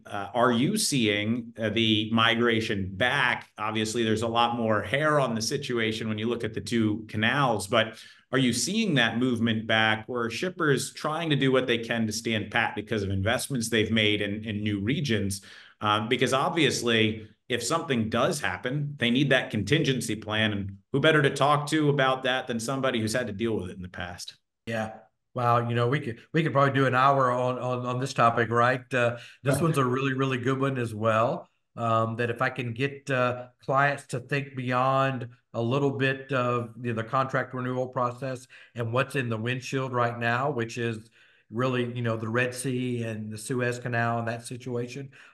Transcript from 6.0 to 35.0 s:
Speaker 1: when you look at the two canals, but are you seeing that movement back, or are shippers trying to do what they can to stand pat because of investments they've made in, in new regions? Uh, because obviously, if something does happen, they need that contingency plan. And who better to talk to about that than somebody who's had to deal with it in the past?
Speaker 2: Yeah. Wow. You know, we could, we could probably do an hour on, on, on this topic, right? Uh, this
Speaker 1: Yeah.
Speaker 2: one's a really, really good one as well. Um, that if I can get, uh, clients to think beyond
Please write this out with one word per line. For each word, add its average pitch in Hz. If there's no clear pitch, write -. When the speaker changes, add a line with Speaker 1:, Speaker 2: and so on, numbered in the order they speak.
Speaker 1:
when 107
you 110
look 120
at -
the -
two 110
canals, 117
but 117
are 131
you 123
seeing 190
that 113
movement 117
back, 110
or 123
are 113
shippers 156
trying 156
to 147
do 131
what 127
they 120
can 113
to 107
stand 107
pat 113
because 104
of 95
investments 113
they've 110
made 107
in, 104
in 104
new 104
regions? 101
Uh, 107
because 120
obviously, 120
if 120
something 131
does 139
happen, 127
they 117
need 127
that 127
contingency 117
plan. 107
And 98
who 143
better 156
to 139
talk 143
to 151
about 131
that 127
than 117
somebody 127
who's 107
had 127
to 104
deal 110
with 92
it -
in 92
the 90
past? 90
Speaker 2:
Yeah. 110
Wow. 120
You 117
know, 120
we 143
could, 120
we 160
could 156
probably 139
do 135
an 123
hour 135
on, 127
on, 123
on 123
this 131
topic, 117
right? 120
Uh, 120
this 135
Speaker 1:
Yeah. 147
Speaker 2:
one's 160
a 135
really, 131
really 131
good 131
one 135
as 117
well. 113
Um, 113
that 120
if 117
I 131
can 120
get, 139
uh, 123
clients 139
to 131
think 135
beyond 127